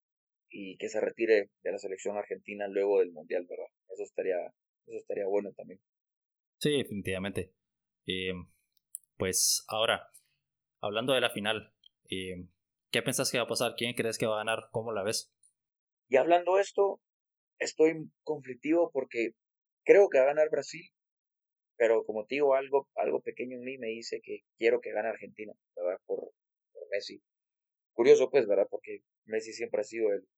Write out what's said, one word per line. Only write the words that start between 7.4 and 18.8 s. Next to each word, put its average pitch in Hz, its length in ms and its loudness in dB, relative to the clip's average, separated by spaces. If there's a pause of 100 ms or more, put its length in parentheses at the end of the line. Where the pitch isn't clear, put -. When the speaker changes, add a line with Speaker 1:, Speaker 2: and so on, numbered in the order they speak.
Speaker 2:
Eh, 92 260 -4 (840)
pues - 500 -2
ahora, 107 400 0 (720)
hablando 110 320 -2
de 127 80 4
la 117 80 2
final, 107 440 -4 (360)
eh, 92 380 -8 (420)
¿qué 120 140 -2
pensás 127 280 -2
que 135 60 -2
va 117 60 0
a 113 40 -4
pasar? 117 300 -2
¿Quién 117 160 -2
crees 113 240 -4
que - 80 -2
va 110 100 0
a 107 100 -4
ganar? 113 260 -4
¿Cómo 117 200 -6
la 104 120 -2
ves? - 280 -4 (760)
Speaker 1:
Y 123 80 0
hablando 170 400 4
de 196 60 6
esto, 196 380 2 (600)
estoy 160 500 2 (140)
conflictivo 147 680 0